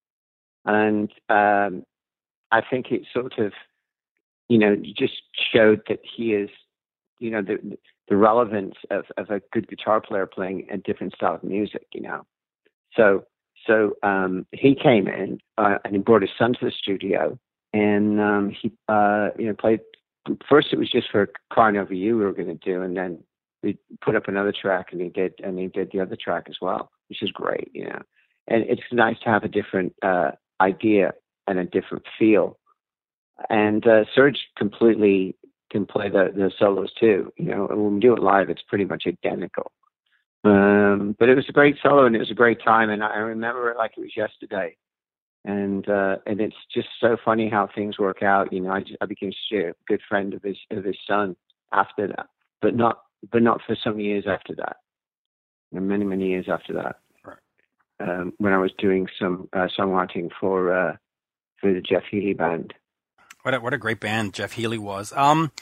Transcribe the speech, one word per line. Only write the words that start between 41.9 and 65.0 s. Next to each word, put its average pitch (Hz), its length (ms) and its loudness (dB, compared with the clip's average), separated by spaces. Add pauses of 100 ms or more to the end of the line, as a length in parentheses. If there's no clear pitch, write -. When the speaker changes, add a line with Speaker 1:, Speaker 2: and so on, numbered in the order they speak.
Speaker 1:
and 117 120 4
it - 20 2
was 104 120 -4
a 107 40 -8
great 117 280 4
time, 113 280 4
and 107 120 -2
I, 107 120 0
I 107 40 -4
remember 113 520 -4
it 120 60 -8
like 113 200 -2
it 110 40 -12
was - 160 -12
yesterday. 107 600 -6 (680)
And, 101 440 -4
uh, 98 280 2 (100)
and 104 140 -4
it's - 160 -4 (160)
just 117 160 -6 (120)
so 117 240 2
funny 110 240 0
how 101 240 0
things 104 260 -6
work 98 240 -2
out, 98 300 2
you 95 80 -4
know. 92 100 -6
I 98 100 -2
just, 98 200 -12
I - 60 -6
became 98 260 -8
such - 260 -6
a 85 160 -4 (140)
good 101 200 0
friend 101 260 -2
of 98 80 -14
his, 98 140 -6 (140)
of 98 140 -6
his 95 120 -4 (120)
son 101 280 0 (360)
after 101 360 0
that, - 180 -10 (340)
but 110 140 0
not, 117 280 0 (280)
but 117 120 2
not 113 240 2
for 110 160 -4
some 107 180 -4
years 104 280 -4
after 90 280 -6
that, - 200 -10 (960)
you 87 100 -8
know, 95 60 -4
many, 101 180 -2
many 95 240 -2
years 92 200 -4
after 82 260 -4
that. 85 220 -8 (280)
Speaker 2:
Right. - 140 -20 (600)
Speaker 1:
Um, 90 380 -6
when 101 140 0
I 95 60 2
was 92 200 0
doing 95 300 0 (120)
some, 92 320 -4
uh, 92 160 -2 (100)
songwriting 92 520 -2 (100)
for, 92 340 0
uh, 90 220 -2 (640)
for 98 120 2
the 92 80 -2
Jeff 90 300 -2
Healey 98 240 -2
band. 82 400 -4 (680)
Speaker 2:
What 131 120 -2
a, 127 60 -2
what 123 140 -6
a 139 40 -4
great 110 200 -4
band 107 360 -4
Jeff 101 180 -8
Healey 113 260 -4
was. 101 380 -10